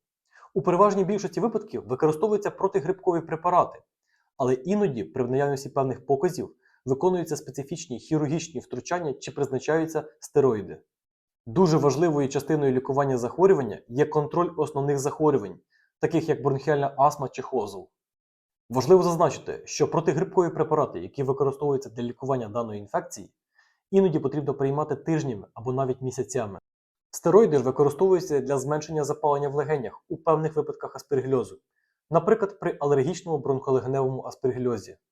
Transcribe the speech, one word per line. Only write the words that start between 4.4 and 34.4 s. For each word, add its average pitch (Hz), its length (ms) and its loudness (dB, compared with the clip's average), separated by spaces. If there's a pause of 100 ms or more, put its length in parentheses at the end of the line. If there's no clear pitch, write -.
іноді 170 500 0
при 127 240 -4
наявності 135 420 -2
певних 131 360 -2
показів 139 500 -2 (300)
виконуються 151 520 0
специфічні 135 640 -10
хірургічні 156 600 -2
втручання 147 540 -6
чи - 180 -14
призначаються 151 720 -2 (160)
стероїди. 107 640 0 (640)
Дуже 160 320 4
важливою 143 520 4
частиною 143 420 0
лікування 131 460 0
захворювання 127 680 2
є 131 180 2
контроль 156 520 0
основних 139 420 0
захворювань, 131 600 0 (400)
таких 160 300 0
як 123 140 0
бронхіальна 139 540 0
астма 143 320 2
чи - 120 -12
хозел. 104 480 -6 (800)
Важливо 131 340 6
зазначити, 170 600 0
що - 260 0
протигрибкові 165 580 2
препарати, 156 500 -2
які 98 240 -8
використовуються 135 640 -2
для 120 140 -8
лікування 123 440 -4
даної 110 320 -6
інфекції, 175 540 -10 (580)
іноді 190 280 4
потрібно 139 340 -2
приймати 139 420 -2
тижнями 135 580 -4
або 123 200 -6
навіть 131 280 -2
місяцями. 120 580 -6 (520)
Стероїди 170 460 6
ж 123 60 2
використовуються 147 760 2
для 135 180 -2
зменшення 151 460 -2
запалення 143 460 -2
в 135 60 -6
легенях 143 540 -4
у 160 80 -8
певних 156 380 0
випадках 143 400 -6
аспергільозу, 131 640 -2 (500)
наприклад, 190 500 0
при 175 200 -4
алергічному 147 580 0
бронхолегеневому 131 880 -2
аспергільозі. 123 720 -4 (140)